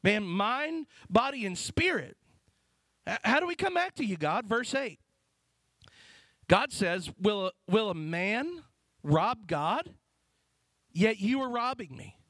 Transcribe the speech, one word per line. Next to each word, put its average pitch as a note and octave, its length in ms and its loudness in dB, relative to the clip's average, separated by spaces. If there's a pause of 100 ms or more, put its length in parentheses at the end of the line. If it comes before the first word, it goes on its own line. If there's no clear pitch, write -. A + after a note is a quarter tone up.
Man, G#3 220 4
mind, B3+ 640 -2 (220)
body, A#3+ 360 2
and F#3 120 -4
spirit. D#4+ 580 -2 (880)
H-, G3+ 200 -4
how C4 160 4
do F4+ 60 -4
we F4 80 -4
come F#4+ 180 -2
back F4 220 0
to C#4 100 -4
you, G3 100 -2
God? D#3+ 300 -2
Verse A#3 280 -2
eight. C4 260 -4 (1500)
God G#3 240 4
says, F3+ 480 -2
"Will, G3 320 0 (160)
will G#3 220 4
a F3+ 40 -2
man G3 680 -4 (400)
rob F#3+ 420 2
God? E3 480 -2 (1000)
Yet G#3+ 260 2
you A#3+ 220 2
are C4 80 -2
robbing A#3+ 480 -4
me." - 180 -16 (140)